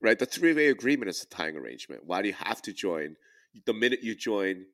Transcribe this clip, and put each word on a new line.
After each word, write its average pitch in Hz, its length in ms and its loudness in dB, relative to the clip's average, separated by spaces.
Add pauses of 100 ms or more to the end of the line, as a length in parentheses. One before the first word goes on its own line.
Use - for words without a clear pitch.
right? 110 160 4
The 127 80 0
three-way 156 420 2
agreement 123 420 2
is - 140 -8
a - 40 -20
tying 80 280 -8
arrangement. 62 500 -12
Why 90 160 -2
do 104 60 0
you 92 80 -2
have - 280 -6
to 104 100 -10
join 78 420 -4 (500)
the 117 80 2
minute 123 300 4
you 113 120 -4
join 95 580 0